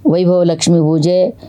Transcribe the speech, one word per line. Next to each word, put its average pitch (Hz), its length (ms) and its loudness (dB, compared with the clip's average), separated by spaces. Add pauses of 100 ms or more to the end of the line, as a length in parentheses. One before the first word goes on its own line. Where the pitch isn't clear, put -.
ವೈಭವ 175 360 2
ಲಕ್ಷ್ಮೀ 170 360 0
ಪೂಜೆ, 165 580 0 (120)